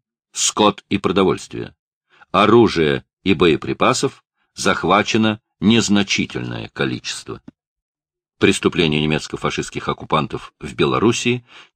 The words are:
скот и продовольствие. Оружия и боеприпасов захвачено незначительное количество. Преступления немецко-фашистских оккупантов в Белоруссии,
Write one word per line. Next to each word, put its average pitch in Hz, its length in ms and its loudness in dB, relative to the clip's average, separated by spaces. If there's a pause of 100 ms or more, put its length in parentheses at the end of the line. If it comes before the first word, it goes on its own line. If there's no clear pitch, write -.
(320)
скот - 560 0
и 98 120 -2
продовольствие. 87 760 -2 (560)
Оружия 92 760 4 (180)
и 95 100 2
боеприпасов 85 920 0 (300)
захвачено 104 880 0 (180)
незначительное 98 1120 0
количество. - 720 -8 (1000)
Преступления 85 600 2
немецко-фашистских 76 880 -4
оккупантов - 720 -4
в 71 140 -12
Белоруссии, 110 720 0 (300)